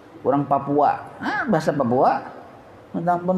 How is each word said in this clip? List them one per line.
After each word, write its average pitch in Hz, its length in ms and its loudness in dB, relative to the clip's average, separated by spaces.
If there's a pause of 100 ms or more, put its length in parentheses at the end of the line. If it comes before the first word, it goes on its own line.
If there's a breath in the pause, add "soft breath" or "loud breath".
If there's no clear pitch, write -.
(220)
orang 139 240 2
Papua. 143 560 2 (160)
Ah, 370 320 -4
bahasa 165 240 2
Papua. 139 480 2 (720)
Minta 175 240 0
ampun 180 200 -2